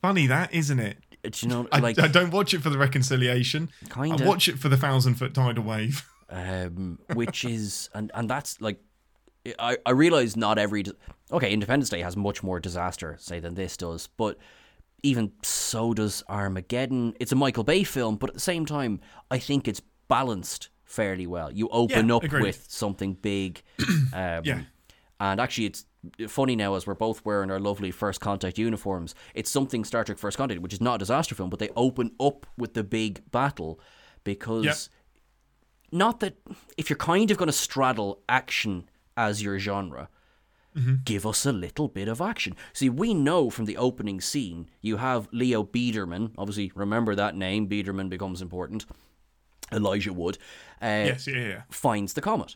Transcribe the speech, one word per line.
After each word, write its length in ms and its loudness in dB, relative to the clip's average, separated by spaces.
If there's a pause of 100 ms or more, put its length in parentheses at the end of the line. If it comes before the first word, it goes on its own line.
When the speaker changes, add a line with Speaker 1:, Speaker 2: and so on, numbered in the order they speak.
Speaker 1:
Funny 260 4
that, 280 2
isn't 260 2
it? 180 -4 (240)
Speaker 2:
Uh, 80 -6
do 160 -6
you 60 2
know, 180 -2
Speaker 1:
I, 100 6
Speaker 2:
like 180 2
Speaker 1:
I 100 6
don't 220 6
watch 240 2
it 80 -2
for 80 0
the 80 2
reconciliation. 880 2 (220)
Speaker 2:
Kinda. 340 0
Speaker 1:
I 20 8
watch 220 4
it 100 -2
for 120 2
the 80 8
thousand 380 4
foot 180 -4
tidal 300 2
wave. 460 -2
<laughs> 60 -20 (160)
Speaker 2:
Um, 680 -6 (140)
which 300 -2
is, 480 -6
and, 220 -8
and 160 -2
that's, 300 -6
like, 180 -4 (800)
I, 260 0
I 60 2
realize 460 6
not 220 4
every, 260 2
di-, 80 -8 (400)
okay, 200 2
Independence 360 2
Day 140 -4
has 140 -6
much 280 -2
more 160 -2
disaster, 580 -6
say, 220 -10
than 140 -8
this 220 -6
does, 300 -8 (100)
but 220 -2 (640)
even 300 2 (100)
so 500 -2
does 360 0
Armageddon. 920 -2
It's 140 -2
a 20 2
Michael 300 2
Bay 180 4
film, 320 0
but 160 -4
at 40 -16
the 60 -10
same 240 0
time, 360 -2 (280)
I 120 0
think 260 0
it's 160 -4 (240)
balanced 640 0 (160)
fairly 420 -2
well. 240 -6
You 200 -2
open 380 4
Speaker 1:
Yeah, 60 6
Speaker 2:
up 80 4
Speaker 1:
agreed. 200 2
Speaker 2:
with 260 -2
something 460 -4
big. 460 -4 (100)
Speaker 1:
<clears throat> 100 -10 (320)
Speaker 2:
Um, 320 -2
Speaker 1:
Yeah. 160 -2 (580)
Speaker 2:
and 220 0
actually, 260 0
it's 180 -8 (440)
funny 260 2
now, 220 2
as 100 -4
we're 80 -4
both 300 -2
wearing 260 0
our 80 -2
lovely 320 -2
First 300 -4
Contact 360 -2
uniforms, 600 -2 (180)
it's 160 -6
something 340 0
Star 200 -2
Trek 140 -6
First 180 -6
Contact, 240 -2
which 140 -8
is 60 -2
not 140 4
a 40 -2
disaster 360 0
film, 160 -4
but 80 -6
they 160 -2
open 460 2
up 260 2 (100)
with 180 -6
the 100 0
big 480 -2
battle 480 -2 (420)
because 420 -2
Speaker 1:
Yep. 120 4 (1160)
Speaker 2:
not 280 2
that, 160 -2 (400)
if 120 -4
you're 80 2
kind 360 4
of 40 4
gonna 160 2
straddle 760 0
action 600 0 (280)
as 260 0
your 160 -2
genre, 500 -4 (680)
Speaker 1:
Mm-hmm. 180 4 (100)
Speaker 2:
give 220 -2
us 180 -2
a 80 4
little 360 -2
bit 180 -6
of 140 -4
action. 340 -4 (180)
See, 160 2
we 240 2
know 380 4
from 140 -4
the 120 -4
opening 440 -2
scene, 500 -4 (100)
you 180 -2
have 340 -2
Leo 320 2
Biederman, 760 -2
obviously 380 -4
remember 400 0
that 180 0
name, 340 -2
Biederman 400 -4
becomes 320 -6
important, 460 -8 (840)
Elijah 400 0
Wood, 260 -4 (420)
uh, 60 -4 (240)
Speaker 1:
Yes, 160 -6
yeah, 80 -6 (140)
yeah. 220 -8
Speaker 2:
finds 420 -2
the 80 -4
comet. 360 -2